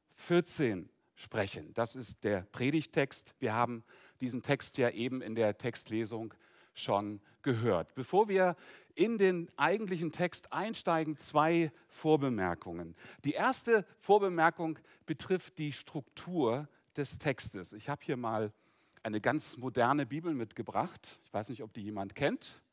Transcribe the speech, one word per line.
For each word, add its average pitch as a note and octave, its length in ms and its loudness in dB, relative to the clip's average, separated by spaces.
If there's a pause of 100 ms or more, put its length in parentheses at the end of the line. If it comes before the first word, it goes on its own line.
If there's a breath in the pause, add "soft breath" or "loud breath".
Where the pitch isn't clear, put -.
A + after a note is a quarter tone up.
(140)
vierzehn C#3 720 2 (280)
sprechen. - 580 -4
Das A#2 240 -4
ist A2 260 -8
der G2+ 200 2
Predigttext. - 960 -2
Wir A2+ 140 0
haben A#2+ 300 -2 (380 loud breath)
diesen B2 220 -4
Text - 340 0
ja B2 140 4
eben B2 300 -4
in A2 140 -8
der G#2+ 220 2
Textlesung A2 760 -6 (400 soft breath)
schon G#2 460 0 (220 soft breath)
gehört. A2 540 0
Bevor F#3+ 340 2
wir F#3 260 4 (380 loud breath)
in A3 240 2
den F#3 400 4
eigentlichen E3+ 560 0
Text - 400 -4
einsteigen, D#3+ 640 -2
zwei D#3+ 560 4 (160 soft breath)
Vorbemerkungen. F#2 1080 0 (300 loud breath)
Die C#3+ 80 0
erste A3 520 2 (140)
Vorbemerkung E3+ 800 4 (260 soft breath)
betrifft - 520 -4
die D3 160 -4
Struktur D3 960 -4 (260 soft breath)
des - 240 -4
Textes. - 540 -4
Ich G#2+ 160 -10
habe C#3+ 160 -6
hier D3 100 -2
mal A2 380 -2 (500 soft breath)
eine G#2+ 180 -4
ganz A2 360 -2
moderne B2+ 500 2
Bibel D#3+ 260 -6
mitgebracht. A#2 920 -6
Ich - 60 -20
weiß G#2+ 180 -4
nicht, A#2 120 -10
ob A2 120 -14
die A2 100 -10
jemand G2 320 -6
kennt. - 580 -4